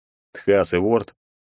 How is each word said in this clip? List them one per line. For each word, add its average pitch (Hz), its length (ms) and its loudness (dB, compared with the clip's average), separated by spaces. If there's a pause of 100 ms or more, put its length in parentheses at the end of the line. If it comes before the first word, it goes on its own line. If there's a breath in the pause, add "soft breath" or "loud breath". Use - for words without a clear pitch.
(320)
Тхас 98 420 0
и 87 40 2
Ворд 104 360 -2 (300)